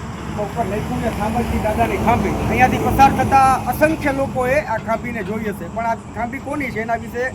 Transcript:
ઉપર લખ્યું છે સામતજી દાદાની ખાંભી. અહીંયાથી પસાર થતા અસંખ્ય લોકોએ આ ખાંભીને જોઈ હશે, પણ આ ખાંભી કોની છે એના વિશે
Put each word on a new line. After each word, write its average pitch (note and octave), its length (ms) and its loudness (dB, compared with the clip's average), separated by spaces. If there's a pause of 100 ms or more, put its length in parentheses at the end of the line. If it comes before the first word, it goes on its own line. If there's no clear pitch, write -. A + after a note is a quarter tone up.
(380)
ઉપર G#3+ 260 -2
લખ્યું G#3+ 380 -2
છે G#3 160 -2
સામતજી A3+ 400 0
દાદાની G#3+ 380 0
ખાંભી. G#3 340 2
અહીંયાથી B3 480 2
પસાર C4 320 6
થતા C4 440 4
અસંખ્ય D4 580 0
લોકોએ C4 480 0
આ A3+ 160 -2
ખાંભીને A3+ 460 -4
જોઈ G#3 220 -4
હશે, - 240 -6
પણ A3+ 180 -4
આ A#3 80 0
ખાંભી A3+ 440 -8
કોની C4+ 320 -6
છે G#3 100 -4
એના A#3 140 -2
વિશે A#3 400 -4